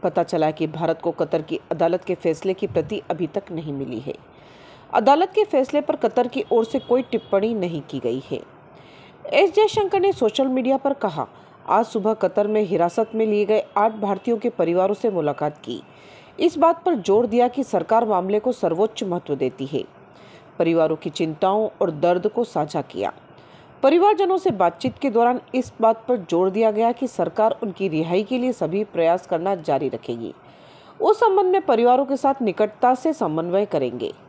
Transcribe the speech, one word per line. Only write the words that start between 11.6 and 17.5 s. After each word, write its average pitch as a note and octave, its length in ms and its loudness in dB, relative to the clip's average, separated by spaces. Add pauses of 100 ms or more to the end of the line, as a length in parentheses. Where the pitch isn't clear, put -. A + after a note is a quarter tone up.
"आज A3 160 2
सुबह A3 300 -2
कतर G#3 320 0
में G#3+ 160 0
हिरासत F3+ 520 0
में A3 120 0
लिए G#3 180 2
गए G#3 200 2 (120)
आठ G#3+ 160 2
भारतीयों G#3 440 -2
के A3 140 -2
परिवारों F3+ 440 0
से A3 160 -2
मुलाकात D3+ 480 -2
की। A2+ 240 -12 (580)
इस D#4+ 180 2
बात E4+ 260 2
पर F4 100 2
जोर G#3+ 320 2
दिया A#3+ 220 2
कि B3 160 -4